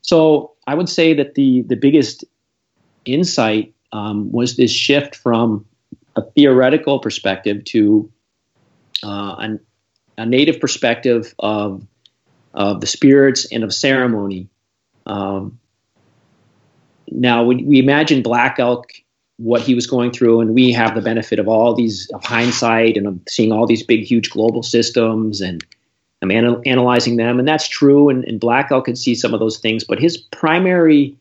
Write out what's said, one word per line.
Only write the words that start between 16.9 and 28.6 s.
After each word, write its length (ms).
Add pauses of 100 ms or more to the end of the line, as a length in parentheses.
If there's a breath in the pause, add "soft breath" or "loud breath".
now, 340
we, 200
we 140
imagine 440
Black 360
Elk, 320 (460)
what 260
he 120
was 120
going 240
through, 300
and 140
we 180
have 220
the 60
benefit 380
of 100
all 260
these, 380
of 120
hindsight 720
and 100
of 120 (100)
seeing 240
all 140
these 160
big, 220
huge 260
global 320
systems 800
and, 240 (580)
um, 80
anal-, 360
analyzing 500
them, 220
and 100
that's 180
true, 440
and, 140
and 140
Black 320